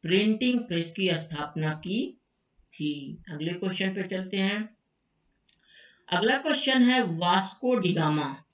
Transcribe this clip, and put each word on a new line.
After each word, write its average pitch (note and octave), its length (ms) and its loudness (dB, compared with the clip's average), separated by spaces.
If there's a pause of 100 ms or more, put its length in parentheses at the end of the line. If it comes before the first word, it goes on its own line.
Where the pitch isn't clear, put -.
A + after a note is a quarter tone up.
प्रिंटिंग A3 580 4
प्रेस E3+ 340 -4
की F#3+ 200 0
स्थापना D#3 600 -4
की G#3+ 460 -4 (400)
थी। C#3+ 680 -8
अगले D#3+ 240 -6
क्वेश्चन F#3+ 420 -4
पे F#3+ 80 -4
चलते F#3 340 -6
हैं। G#3 400 -2 (1400)
अगला A3+ 240 2
क्वेश्चन C4+ 460 2
है B3 200 6
वास्को F#3+ 720 0
डिगामा। D3+ 680 0 (100)